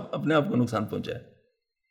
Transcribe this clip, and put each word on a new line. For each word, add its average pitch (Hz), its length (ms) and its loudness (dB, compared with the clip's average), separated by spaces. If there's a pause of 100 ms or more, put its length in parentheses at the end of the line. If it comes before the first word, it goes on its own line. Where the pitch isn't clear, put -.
(120)
اپنے 147 220 0
آپ 147 140 4
کو - 80 0
نقصان 110 280 2
پہنچائے۔ - 340 -6 (720)